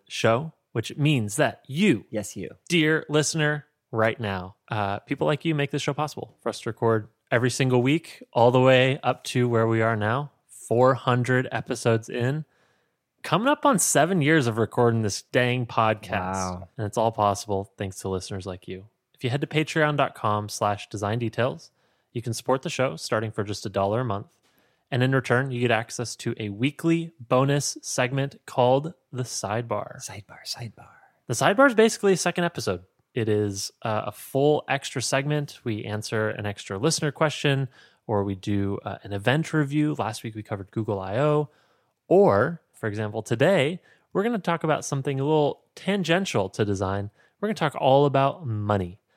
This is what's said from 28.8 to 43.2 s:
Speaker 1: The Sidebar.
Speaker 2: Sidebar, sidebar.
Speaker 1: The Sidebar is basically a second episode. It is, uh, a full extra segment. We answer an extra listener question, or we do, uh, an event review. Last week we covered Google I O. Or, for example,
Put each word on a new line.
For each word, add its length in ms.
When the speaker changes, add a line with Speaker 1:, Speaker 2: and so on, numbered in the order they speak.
Speaker 1:
The 120
Sidebar. 760
Speaker 2:
Sidebar, 480
sidebar. 420
Speaker 1:
The 80
Sidebar 320
is 80
basically 380
a 40
second 280
episode. 400
It 160
is, 440
uh, 240
a 60
full 560
extra 340
segment. 600
We 200
answer 460
an 160
extra 320
listener 320
question, 580
or 160
we 140
do, 480
uh, 180
an 100
event 400
review. 460
Last 240
week 140
we 60
covered 280
Google 300
I 180
O. 300
Or, 560
for 140
example, 360